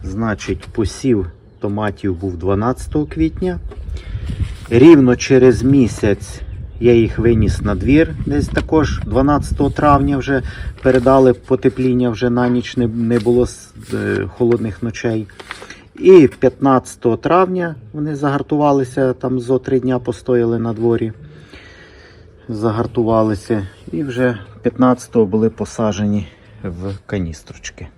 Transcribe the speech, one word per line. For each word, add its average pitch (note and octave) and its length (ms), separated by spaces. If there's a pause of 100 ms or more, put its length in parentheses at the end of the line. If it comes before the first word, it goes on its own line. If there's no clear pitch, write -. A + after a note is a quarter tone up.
Значить, G2 640
посів G#2 640 (300)
томатів G2+ 560
був F2+ 200
дванадцятого A2 680
квітня. D#3+ 520 (1120)
Рівно C3 460
через B2+ 460
місяць A#2+ 800 (400)
я A#2+ 140
їх A2+ 240
виніс A2 420
на G#2 140
двір, C#3+ 400 (120)
десь C#3 220
також D3+ 520
дванадцятого C3+ 680
травня C#3+ 460
вже C3 260 (400)
передали C3 520
потепління, B2+ 760
вже A#2 200
на B2 180
ніч B2 280
не, B2 100
не A#2 320
було A#2+ 280
с-, - 280 (200)
е, G2+ 340
холодних A2+ 540
ночей. A2 460 (680)
І E3+ 340
п'ятнадцятого B2+ 880
травня F3 580 (180)
вони D3+ 240
загартувалися, C#3 960
там B2+ 280
зо B2+ 180
три C3 220
дня B2+ 180
постояли A#2+ 600
на A2+ 140
дворі, A2+ 400 (1400)
загартувалися. A2 1160 (260)
І D#3+ 120
вже B2 340 (240)
п'ятнадцятого B2 640
були A2 240
посаджені G#2 800 (340)
в F#2+ 440
каністрочки. - 920